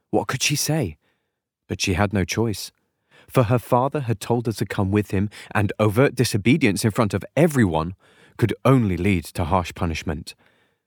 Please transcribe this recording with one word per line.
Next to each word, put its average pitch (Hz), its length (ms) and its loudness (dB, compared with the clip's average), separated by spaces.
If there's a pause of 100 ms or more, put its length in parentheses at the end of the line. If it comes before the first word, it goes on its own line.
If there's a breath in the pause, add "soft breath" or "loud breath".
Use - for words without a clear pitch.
(100)
What - 180 0
could - 160 -4
she 151 100 0
say? 143 420 -2 (720)
But 98 140 -6
she 98 140 0
had 98 180 2
no 98 120 2
choice, 107 460 -4 (580 soft breath)
for 131 160 4
her 120 140 2
father 131 440 0
had 117 180 -4
told 120 260 -2
her 117 60 0
to 107 120 -6
come 98 280 -2
with 104 180 0
him, 101 180 -2 (240 loud breath)
and 101 280 0
overt 107 340 2
disobedience 117 680 2
in 110 80 2
front 107 220 0
of 98 100 -4 (120)
everyone 98 600 2 (400 soft breath)
could 110 180 0 (100)
only 117 320 4
lead 87 280 0
to - 220 -6
harsh 90 280 0
punishment. 80 600 -6 (500)